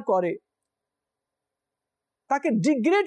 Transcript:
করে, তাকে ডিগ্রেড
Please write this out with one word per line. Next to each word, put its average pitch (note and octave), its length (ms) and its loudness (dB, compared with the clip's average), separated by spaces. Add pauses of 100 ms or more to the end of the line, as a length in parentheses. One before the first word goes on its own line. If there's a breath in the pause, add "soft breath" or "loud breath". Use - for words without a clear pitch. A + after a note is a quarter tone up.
করে, F#3 300 -2 (2000)
তাকে C#4 200 -2 (100)
ডিগ্রেড D4 480 2